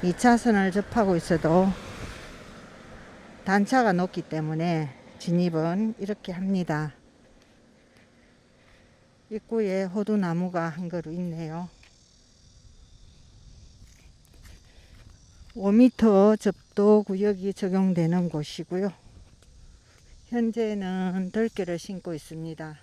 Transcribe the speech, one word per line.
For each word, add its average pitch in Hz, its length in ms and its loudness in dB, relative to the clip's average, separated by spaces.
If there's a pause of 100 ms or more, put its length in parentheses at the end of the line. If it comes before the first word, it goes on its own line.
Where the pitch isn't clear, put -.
이 180 120 0
차선을 226 540 4
접하고 196 460 0
있어도 170 500 2 (1800)
단차가 202 480 2
높기 180 300 -2
때문에 156 720 -4 (240)
진입은 175 800 0
이렇게 196 320 -8
합니다. 170 640 -4 (2250)
입구에 214 540 -2
호두나무가 180 840 -2
한 170 200 -8
그루 160 260 -8
있네요. 170 540 -8 (4000)
오 202 160 2
미터 214 640 6
접도 208 680 2
구역이 196 520 -2
적용되는 180 760 2
곳이고요. 175 640 -4 (1400)
현재는 196 1040 -2
들깨를 190 480 -4
심고 180 340 -10
있습니다. 156 680 -12